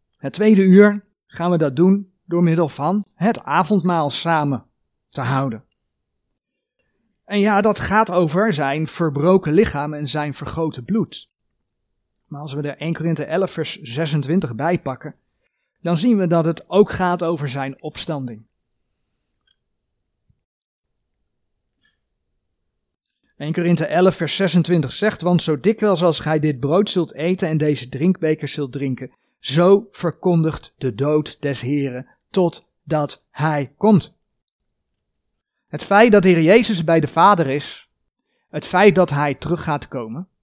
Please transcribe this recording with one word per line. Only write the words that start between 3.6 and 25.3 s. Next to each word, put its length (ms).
samen 560
te 120
houden. 420
En 140
ja, 220
dat 180
gaat 320
over 420
zijn 340
verbroken 680
lichaam 400
en 140
zijn 260
vergoten 500
bloed. 460
Maar 160
als 120
we 80
er 160
één 160
Korinthe 300
elf 280
vers 300
zesentwintig 760
bij 240
pakken, 360
dan 160
zien 200
we 100
dat 180
het 240
ook 220
gaat 320
over 260
zijn 320
opstanding. 600
Één 160
Korinthe 320
elf 300
vers 200
zesentwintig 560
zegt, 300
"Want 200